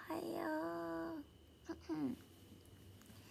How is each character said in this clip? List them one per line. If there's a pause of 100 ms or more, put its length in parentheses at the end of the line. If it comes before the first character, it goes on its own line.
(180)
よ
う。 (2000)